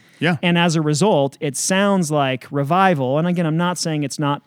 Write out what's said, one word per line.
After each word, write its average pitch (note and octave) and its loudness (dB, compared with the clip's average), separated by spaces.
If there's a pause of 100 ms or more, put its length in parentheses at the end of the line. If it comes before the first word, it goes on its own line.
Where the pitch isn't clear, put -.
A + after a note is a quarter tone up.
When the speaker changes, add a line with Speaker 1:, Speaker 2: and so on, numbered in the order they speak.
(200)
Speaker 1:
Yeah. D#3+ 0
Speaker 2:
And F3 2
as E3+ 2
a E3+ 2
result, D3+ 0
it D3 -6
sounds F#3+ 0
like C#3 -2
revival. C#3+ 2
And E3+ 0
again, F3 -2
I'm D#3 -2
not F3 -2
saying D#3 -4
it's C3+ -6
not C#3+ -2